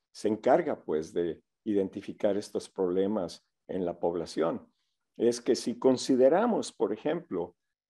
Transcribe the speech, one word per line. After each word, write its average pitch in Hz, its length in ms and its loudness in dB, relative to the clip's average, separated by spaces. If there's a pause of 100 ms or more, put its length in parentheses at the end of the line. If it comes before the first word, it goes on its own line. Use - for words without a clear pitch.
(120)
se - 160 -4
encarga, 127 560 2
pues, 80 280 -2
de 85 300 -2 (220)
identificar 101 720 -2
estos 101 320 -6
problemas 95 760 -2 (240)
en 92 160 -4
la 85 140 -4
población, 87 680 -2 (500)
es 117 240 2
que 131 140 0
si 120 240 -4
consideramos, 135 920 2
por 107 200 -2
ejemplo, 110 600 -4 (360)